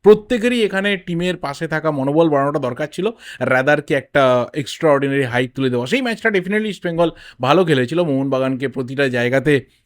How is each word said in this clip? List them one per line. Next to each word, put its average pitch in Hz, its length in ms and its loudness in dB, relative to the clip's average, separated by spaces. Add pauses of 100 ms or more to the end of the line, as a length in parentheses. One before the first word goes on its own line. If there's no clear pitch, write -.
প্রত্যেকেরই 220 600 4
এখানে 196 340 -2
টিমের 175 400 -4
পাশে 147 320 -8
থাকা, 156 220 -2
মনোবল 147 380 2
বাড়ানোটা 143 300 0
দরকার 135 340 -4
ছিল, 196 180 -4 (300)
rather 131 420 2
কি 151 120 -2
একটা 127 600 2
এক্সট্রাঅর্ডিনারি 139 680 0
হাইপ 123 320 -2
তুলে 131 160 0
দেওয়া। 123 160 -2
সেই 247 160 -2
ম্যাচটা 226 260 -4
definitely 202 380 -2
ইস্টবেঙ্গল 170 440 -2 (300)
ভালো 147 240 4
খেলেছিল, 156 380 0
মোহনবাগানকে 135 640 -2
প্রতিটা 135 400 -4
জায়গাতে, 127 560 0 (220)